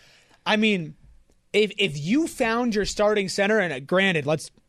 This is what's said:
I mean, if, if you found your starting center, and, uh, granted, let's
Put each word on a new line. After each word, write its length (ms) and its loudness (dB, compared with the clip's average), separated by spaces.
I 120 2
mean, 380 0
if, 260 2
if 200 0
you 300 0
found 460 -2
your 100 0
starting 460 0
center, 280 2
and, 140 0
uh, 80 -8
granted, 460 0
let's 240 -2